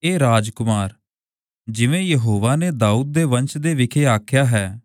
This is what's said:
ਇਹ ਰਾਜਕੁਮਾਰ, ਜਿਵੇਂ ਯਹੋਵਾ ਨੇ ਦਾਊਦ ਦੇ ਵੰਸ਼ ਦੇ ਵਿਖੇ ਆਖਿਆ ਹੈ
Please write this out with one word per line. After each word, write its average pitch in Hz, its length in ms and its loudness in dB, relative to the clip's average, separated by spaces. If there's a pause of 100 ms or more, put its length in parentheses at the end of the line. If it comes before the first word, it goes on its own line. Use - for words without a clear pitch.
ਇਹ 180 160 0
ਰਾਜਕੁਮਾਰ, 110 720 0 (720)
ਜਿਵੇਂ 120 340 -2
ਯਹੋਵਾ 117 540 0
ਨੇ 170 160 -2
ਦਾਊਦ 120 400 0
ਦੇ 160 120 0
ਵੰਸ਼ 131 340 -2
ਦੇ 160 180 -2
ਵਿਖੇ 135 300 0
ਆਖਿਆ 131 400 2
ਹੈ 107 400 -2